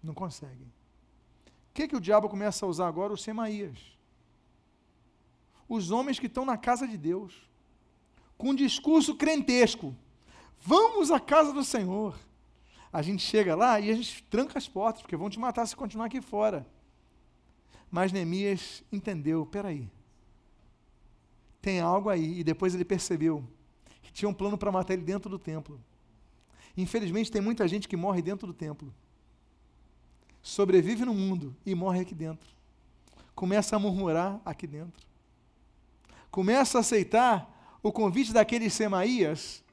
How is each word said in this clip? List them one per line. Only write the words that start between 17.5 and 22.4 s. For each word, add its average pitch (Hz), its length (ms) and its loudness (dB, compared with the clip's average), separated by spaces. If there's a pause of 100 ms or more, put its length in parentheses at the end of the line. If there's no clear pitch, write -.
Mas 180 220 0
Neemias 190 680 -2 (100)
entendeu, 160 540 -4
"Peraí, 160 460 -8 (1700)
tem 185 200 -2
algo 190 280 2
aí", 170 300 0
e 170 60 -4